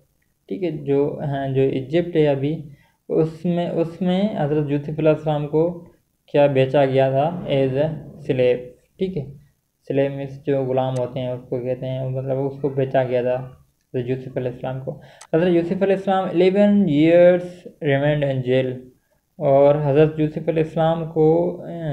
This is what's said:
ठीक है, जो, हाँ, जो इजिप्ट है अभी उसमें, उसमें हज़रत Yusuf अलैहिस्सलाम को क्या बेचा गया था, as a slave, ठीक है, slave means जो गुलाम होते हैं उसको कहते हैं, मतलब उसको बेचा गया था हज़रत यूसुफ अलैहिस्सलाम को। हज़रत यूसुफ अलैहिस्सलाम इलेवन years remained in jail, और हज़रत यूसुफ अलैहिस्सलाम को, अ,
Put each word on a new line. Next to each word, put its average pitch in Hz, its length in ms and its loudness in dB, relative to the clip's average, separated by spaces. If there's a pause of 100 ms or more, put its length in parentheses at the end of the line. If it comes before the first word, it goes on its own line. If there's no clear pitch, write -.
(480)
ठीक 196 140 -6
है, 151 220 -4
जो, 139 380 0
हाँ, 139 260 -4
जो 135 140 2
इजिप्ट 135 540 -2
है 156 100 4
अभी 143 380 -2 (460)
उसमें, 170 600 -2
उसमें 180 640 -2
हज़रत 147 340 -2
Yusuf 143 280 -4
अलैहिस्सलाम 151 480 0
को 156 240 0 (560)
क्या 143 200 4
बेचा 135 380 2
गया 135 280 2
था, 160 340 -2
as 135 260 0
a 143 160 0 (380)
slave, 123 320 2 (400)
ठीक 185 180 -4
है, 135 160 -8 (500)
slave 139 300 0
means 139 340 -10
जो 135 180 0
गुलाम 131 300 -2
होते 123 260 -4
हैं 127 120 -6
उसको 127 260 -8
कहते 127 280 -6
हैं, 131 240 -6
मतलब 131 280 -4
उसको 139 320 -4
बेचा 135 340 0
गया 123 180 -2
था 127 440 -6 (300)
हज़रत 127 100 -4
यूसुफ 131 300 -6
अलैहिस्सलाम 131 440 -6
को। - 200 -10 (340)
हज़रत 175 180 2
यूसुफ 175 300 0
अलैहिस्सलाम 190 480 0
इलेवन 196 560 4
years 175 580 6 (400)
remained 143 480 2
in 127 160 -2
jail, 127 260 2 (680)
और 143 360 6
हज़रत 151 440 2
यूसुफ 156 280 -2
अलैहिस्सलाम 160 580 0
को, 165 500 2
अ, 175 100 -14 (260)